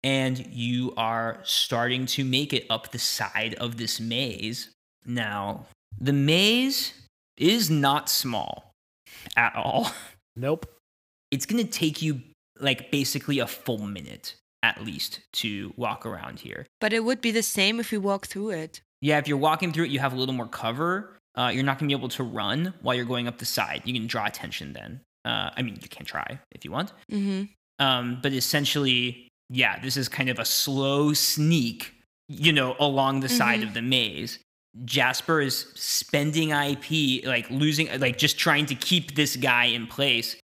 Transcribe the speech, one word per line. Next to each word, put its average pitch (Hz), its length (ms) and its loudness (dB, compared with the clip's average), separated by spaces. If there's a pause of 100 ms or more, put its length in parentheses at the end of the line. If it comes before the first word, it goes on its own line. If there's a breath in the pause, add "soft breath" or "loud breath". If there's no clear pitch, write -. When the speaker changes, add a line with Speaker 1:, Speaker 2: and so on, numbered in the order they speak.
Speaker 1:
and 131 440 0
you 123 480 -2
are 113 480 -2
starting 127 640 0
to 139 160 -2
make 131 300 0
it 123 160 0
up 113 220 -2
the 123 80 -6
side 107 560 -2
of 117 220 -4
this 113 220 -4
maze. 117 680 -4 (360)
Now, 104 600 -4 (340)
the 139 140 2
maze 202 800 4 (440)
is 196 320 4
not 143 400 4
small - 640 -2 (640 loud breath)
at 117 200 4
all. - 360 0 (440 loud breath)
Speaker 2:
Nope. 139 300 -4 (680)
Speaker 1:
It's 135 140 -2
gonna 226 180 0
take 160 380 -2
you, 147 200 -2 (380)
like, 135 320 0
basically 139 480 0
a 113 80 2
full - 380 -4
minute 85 500 -12 (280)
at 107 220 0
least - 360 -8 (120)
to 101 420 -4
walk 110 300 -4
around 95 340 -10
here. - 280 -12 (120)
Speaker 3:
But 214 140 0
it 226 100 2
would 247 160 0
be 233 120 0
the 226 100 2
same 214 380 2
if 233 120 -4
we 220 60 0
walk 196 300 -2
through 208 240 -4
it. 160 300 -8 (200)
Speaker 1:
Yeah, 147 160 4
if 143 100 0
you're 143 100 0
walking 156 360 2
through 165 120 2
it, 127 40 -4
you 135 100 0
have 131 140 0
a - 20 -6
little 131 200 -2
more 117 120 -4
cover. 165 680 -2 (180)
Uh, 123 180 2
you're 131 100 0
not 135 160 0
gonna 151 80 0
be 139 80 2
able 127 140 -4
to - 140 -4
run 117 580 -2
while 123 140 2
you're 123 100 -2
going 120 220 -2
up 120 100 -6
the 123 80 -10
side. 73 400 -2
You 127 80 -4
can 113 120 -4
draw 113 200 -2
attention - 480 -8
then. 57 280 -12 (240)
Uh, 110 300 -2
I 143 60 -4
mean, 113 200 -6
you - 60 -16
can - 180 -16
try - 340 -8 (120)
if - 140 -18
you 71 60 -10
want. 156 220 -6 (180)
Speaker 3:
Mm-hmm. 196 320 -2 (360)
Speaker 1:
Um, 123 420 2
but 139 120 0
essentially, 131 960 0 (220)
yeah, 123 280 2
this 131 180 -4
is 131 120 -2
kind 131 200 0
of 117 100 -2
a 113 60 -2
slow 139 680 2
sneak, 147 800 2 (360)
you 147 240 4
know, 127 260 2
along 135 400 4
the 131 100 0
side 120 300 4
Speaker 3:
Mm-hmm. 151 80 0
Speaker 1:
of 202 80 -8
the 117 60 -2
maze. 117 580 0 (460)
Jasper 131 560 2
is 131 340 -2
spending 151 800 0
I 143 220 0
P, 143 500 0
like, 120 260 0
losing, 151 380 2 (100)
like, 127 180 2
just - 220 2
trying 147 280 4
to 139 80 -2
keep 156 400 0
this 147 200 2
guy 123 300 4
in 117 220 0
place. 123 500 0 (100)